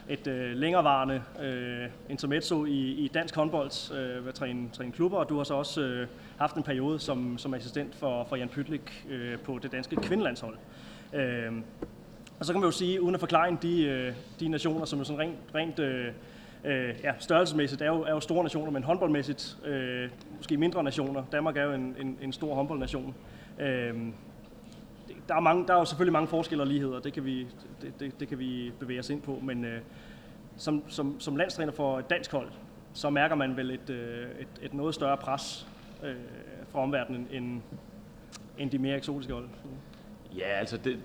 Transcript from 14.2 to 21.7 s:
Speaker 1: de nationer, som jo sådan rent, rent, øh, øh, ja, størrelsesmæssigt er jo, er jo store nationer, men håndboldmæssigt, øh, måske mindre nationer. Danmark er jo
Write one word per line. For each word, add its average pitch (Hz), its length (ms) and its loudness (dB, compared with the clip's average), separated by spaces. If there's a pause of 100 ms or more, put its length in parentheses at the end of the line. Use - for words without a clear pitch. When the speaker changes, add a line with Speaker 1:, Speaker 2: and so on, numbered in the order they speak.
Speaker 1:
de 165 80 0
nationer, 156 380 2
som 143 140 0
jo 135 60 0
sådan 143 140 -2
rent, 160 160 0 (200)
rent, 160 240 2
øh, 131 260 2 (600)
øh, 127 280 2 (100)
ja, 143 160 2
størrelsesmæssigt 156 640 6
er 147 60 2
jo, 160 140 6
er 156 100 2
jo 156 80 4
store 175 240 4
nationer, 156 280 0
men 135 120 0
håndboldmæssigt, 147 840 2
øh, 127 440 -2 (280)
måske - 200 2
mindre 170 260 6
nationer. 139 480 0
Danmark 151 260 2
er 143 60 4
jo 143 80 4